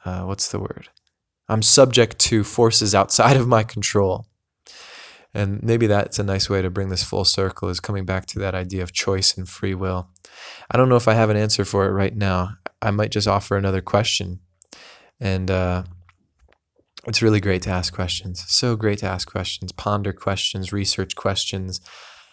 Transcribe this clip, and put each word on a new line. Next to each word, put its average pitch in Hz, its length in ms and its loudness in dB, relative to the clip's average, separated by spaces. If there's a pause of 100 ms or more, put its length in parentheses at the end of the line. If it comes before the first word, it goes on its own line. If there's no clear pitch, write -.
uh, 90 180 -6
what's 98 300 -6
the 101 80 -4
word? - 280 -12 (600)
I'm 110 140 0
subject 123 580 6
to 107 240 2
forces 110 500 2
outside 117 420 6
of 123 120 2
my 113 160 4
control. 101 640 -2 (1040)
And 101 300 -2
maybe 113 240 2
that's 101 320 2
a 104 60 0
nice 98 260 0
way 98 100 0
to 92 100 -2
bring 95 180 -4
this 92 160 -4
full 98 200 -2
circle, 95 440 -2
is 90 100 -4
coming 98 260 -6
back 95 220 -4
to - 140 -8
that 95 160 -4
idea 92 260 -6
of 87 100 -10
choice - 440 0
and 92 120 -10
free 98 260 -6
will. 92 340 -4 (640)
I 117 40 2
don't 127 120 6
know 123 80 6
if 117 100 2
I 110 80 6
have 110 160 4
an 104 60 2
answer 107 280 0
for 98 220 0
it 98 60 0
right 98 240 0
now. 95 340 0 (320)
I 110 80 0
might 104 220 0
just 104 160 0
offer 101 280 0
another 95 240 0
question. 95 600 0 (800)
And, 95 280 0
uh, 92 360 0 (1200)
it's 110 160 -2
really 107 180 4
great 92 220 0
to 98 80 -6
ask 90 240 -4
questions. 90 540 -6
So 120 260 0
great 101 240 0
to 101 80 -6
ask 92 240 -6
questions, 92 400 -6
ponder 101 420 -2
questions, 95 600 -4
research 98 420 -4
questions, 95 680 -4 (520)